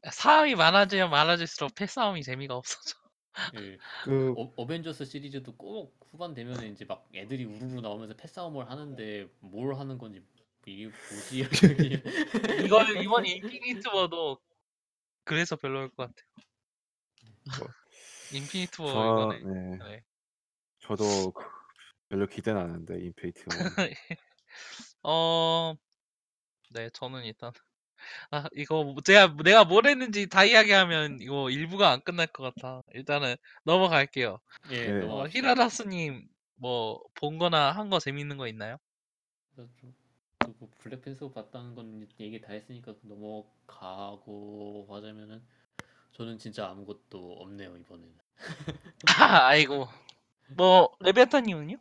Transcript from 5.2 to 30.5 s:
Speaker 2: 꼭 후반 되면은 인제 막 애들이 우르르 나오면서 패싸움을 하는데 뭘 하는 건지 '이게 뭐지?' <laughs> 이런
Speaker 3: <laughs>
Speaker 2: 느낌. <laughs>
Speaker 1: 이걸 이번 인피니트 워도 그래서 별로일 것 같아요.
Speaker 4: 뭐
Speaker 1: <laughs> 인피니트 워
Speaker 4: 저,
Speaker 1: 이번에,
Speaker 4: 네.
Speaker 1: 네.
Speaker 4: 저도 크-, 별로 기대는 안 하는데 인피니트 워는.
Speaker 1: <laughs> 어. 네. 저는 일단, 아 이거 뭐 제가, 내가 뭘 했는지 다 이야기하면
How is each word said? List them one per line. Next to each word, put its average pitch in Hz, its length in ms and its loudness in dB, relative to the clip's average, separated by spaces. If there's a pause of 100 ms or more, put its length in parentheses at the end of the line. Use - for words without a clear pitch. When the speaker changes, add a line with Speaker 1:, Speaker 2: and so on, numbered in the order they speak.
Speaker 2:
꼭 196 400 -16 (140)
후반 165 220 -14
되면은 120 340 -12
인제 104 180 -16
막 - 300 -12
애들이 120 300 -10
우르르 123 360 -12
나오면서 110 340 -10
패싸움을 151 540 -14
하는데 120 580 -12 (120)
뭘 113 360 -8
하는 135 220 -12
건지 104 260 -18 (420)
'이게 101 260 -16 (180)
뭐지?' 104 300 -10
<laughs> - 0 -
이런 131 120 -4
Speaker 3:
<laughs> - 100 4
Speaker 2:
느낌. 139 420 4
<laughs> 302 540 -4
Speaker 1:
이걸 214 440 4
이번 214 240 0
인피니트 214 640 -8
워도 170 500 -2 (880)
그래서 160 320 -2
별로일 135 340 -6
것 127 180 -12
같아요. - 180 -20 (1300)
Speaker 4:
뭐 131 180 -12 (280)
Speaker 1:
<laughs> - 280 -20
인피니트 156 520 -8
워 147 100 -4
Speaker 4:
저, 113 160 0
Speaker 1:
이번에, 110 380 0
Speaker 4:
네. 92 340 -10
Speaker 1:
네. 104 240 -18 (760)
Speaker 4:
저도 101 540 -2
크-, - 120 -14 (640)
별로 98 180 -2
기대는 104 340 -4
안 85 100 -6
하는데 85 280 -12
인피니트 87 500 -12
워는. 175 260 -6
Speaker 1:
<laughs> - 1300 -12
어. 165 720 0 (960)
네. 113 200 -10
저는 127 340 -12
일단, 120 260 -12 (800)
아 147 240 -6
이거 151 280 -2
뭐 139 200 -8
제가, 190 400 8
내가 202 220 10
뭘 208 220 6
했는지 233 420 0
다 190 160 6
이야기하면 185 760 4